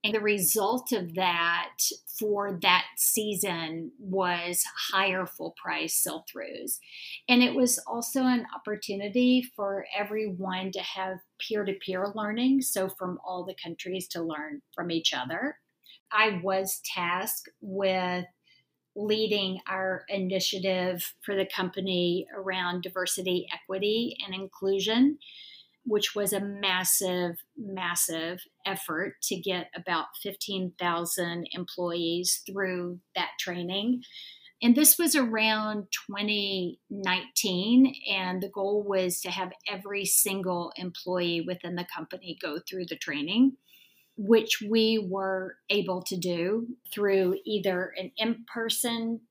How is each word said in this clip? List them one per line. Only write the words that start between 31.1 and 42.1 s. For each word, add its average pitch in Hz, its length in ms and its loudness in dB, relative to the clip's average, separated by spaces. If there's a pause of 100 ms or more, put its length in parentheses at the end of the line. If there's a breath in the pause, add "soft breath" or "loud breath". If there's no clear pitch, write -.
employees 175 960 -2
through 180 540 -4 (160)
that 175 140 -2 (100)
training. 190 640 -2 (600 loud breath)
And 240 140 10
this 294 220 8
was 330 180 4
around 220 760 2
twenty 202 880 -2 (120)
nineteen, 196 1080 4 (120)
and 185 340 -2
the 190 80 -4
goal 202 360 0
was 185 360 2
to 185 80 -6
have 185 220 -4 (140)
every 202 380 -6
single 185 720 0
employee 175 640 -2
within 175 340 -6
the 175 180 -6
company 170 480 -12